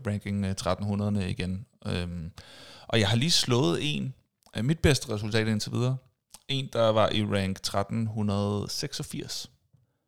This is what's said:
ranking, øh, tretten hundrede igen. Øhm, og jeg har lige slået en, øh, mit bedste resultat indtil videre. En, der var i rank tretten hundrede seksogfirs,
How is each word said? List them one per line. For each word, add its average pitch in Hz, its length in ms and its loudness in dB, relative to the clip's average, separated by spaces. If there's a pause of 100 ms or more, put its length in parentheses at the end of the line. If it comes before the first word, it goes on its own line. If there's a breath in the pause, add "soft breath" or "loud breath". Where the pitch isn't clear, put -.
ranking, 101 380 -2
øh, 95 100 -2
tretten 95 320 -2
hundrede 101 440 0
igen. 92 360 -4 (200)
Øhm, 87 440 -4 (580 loud breath)
og 113 120 2
jeg 98 80 4
har 113 80 2
lige 147 140 2
slået 147 640 2
en, 131 180 -4 (420)
øh, 110 80 -2
mit 160 140 2
bedste 135 360 2
resultat 110 340 0
indtil 107 240 0
videre. 123 240 0 (520)
En, 135 240 -2
der 117 160 6
var 107 200 6
i 104 160 2
rank 98 380 0
tretten 110 440 -2
hundrede 104 600 0
seksogfirs, - 840 -8 (580)